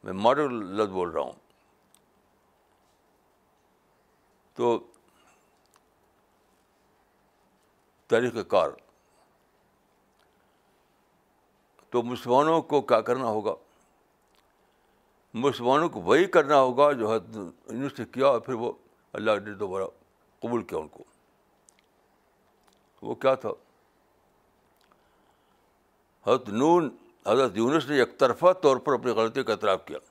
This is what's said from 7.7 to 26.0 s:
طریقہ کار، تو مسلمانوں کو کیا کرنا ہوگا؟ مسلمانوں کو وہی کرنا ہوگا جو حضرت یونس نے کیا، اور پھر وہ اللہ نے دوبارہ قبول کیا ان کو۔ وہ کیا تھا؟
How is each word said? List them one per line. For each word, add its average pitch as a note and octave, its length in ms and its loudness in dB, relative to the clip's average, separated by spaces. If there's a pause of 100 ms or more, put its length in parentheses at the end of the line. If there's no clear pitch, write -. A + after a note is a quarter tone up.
طریقہ A#2 340 0
کار، F2 280 2 (3250)
تو A#2+ 120 0
مسلمانوں B2+ 600 0
کو C#3+ 180 0
کیا A2+ 200 2
کرنا B2 240 -4
ہوگا؟ G#2+ 300 -4 (1800)
مسلمانوں B2+ 540 0
کو B2 120 -8
وہی A#2 240 4
کرنا D3+ 360 4
ہوگا C3+ 320 2
جو A2+ 200 -2
حضرت A2 240 -6 (360)
یونس C3 260 -8
نے A#2 60 -8
کیا، C3 220 -2
اور A#2+ 140 2
پھر C3 140 -8
وہ A2+ 180 -6 (400)
اللہ G#2+ 180 -2 (140)
نے G#2 100 -14
دوبارہ F#2+ 300 -6 (560)
قبول A#2+ 240 -4
کیا - 140 -8
ان D2+ 100 -10
کو۔ - 160 -20 (2000)
وہ A2+ 120 -8
کیا C3+ 200 0
تھا؟ A2+ 160 -8 (2750)